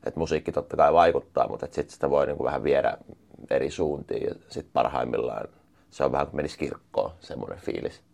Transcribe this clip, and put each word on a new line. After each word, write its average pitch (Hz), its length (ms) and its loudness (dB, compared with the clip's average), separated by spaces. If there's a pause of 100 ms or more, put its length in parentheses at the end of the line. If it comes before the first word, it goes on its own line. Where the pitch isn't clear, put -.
että - 160 -6
musiikki 82 320 0
totta - 260 -4
kai 76 160 6
vaikuttaa, 82 540 4
mutta - 180 -8
et - 80 -12
sit - 160 -4
sitä - 200 -2
voi, 71 160 4
niinku, 71 180 -4
vähän 65 200 -2
viedä 69 340 2 (520)
eri 69 220 0
suuntiin. 73 560 -4
Ja - 80 -4 (140)
sit - 240 -10
parhaimmillaan 62 720 0 (420)
se - 140 -4
on 67 80 2
vähän 71 160 0
kuin - 80 -12
menisi 73 220 -4
kirkkoon, - 640 -4
semmoinen - 400 -10
fiilis. - 420 -8 (120)